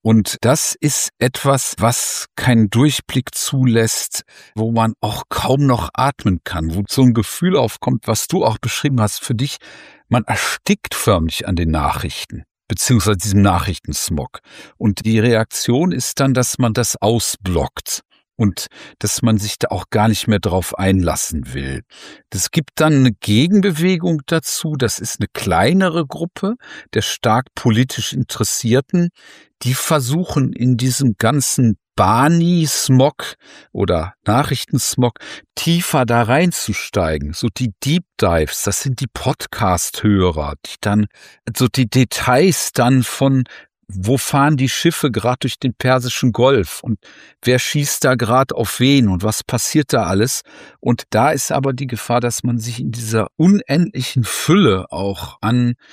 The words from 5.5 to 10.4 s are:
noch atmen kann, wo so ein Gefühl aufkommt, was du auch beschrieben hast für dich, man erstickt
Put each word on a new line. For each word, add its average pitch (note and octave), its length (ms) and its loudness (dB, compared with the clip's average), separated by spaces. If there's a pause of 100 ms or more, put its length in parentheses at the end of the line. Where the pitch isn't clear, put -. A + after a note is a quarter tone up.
noch A#2 280 0
atmen A#2 500 -2
kann, E2 320 -4
wo G2 140 -2
so C3+ 140 2
ein B2 100 6
Gefühl E3+ 420 0
aufkommt, B2 520 -2
was A2 200 -2
du F#3 160 0
auch A2+ 140 0
beschrieben C3 420 -2
hast - 240 -2
für A#2+ 120 -4
dich, B2+ 220 -6 (520)
man A#2+ 160 2
erstickt - 680 -2